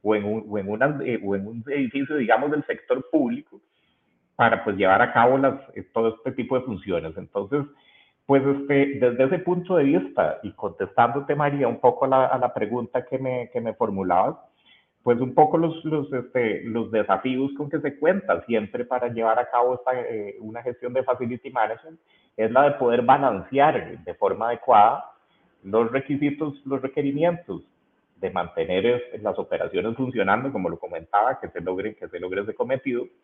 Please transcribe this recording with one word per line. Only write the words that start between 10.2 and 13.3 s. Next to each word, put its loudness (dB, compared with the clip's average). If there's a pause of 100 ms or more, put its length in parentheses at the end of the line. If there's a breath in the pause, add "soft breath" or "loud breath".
y -8
contestándote, 0
María, 0
un -4
poco 4
a 0
la, 4
a 0
la -2
pregunta -4
que -6
me, -6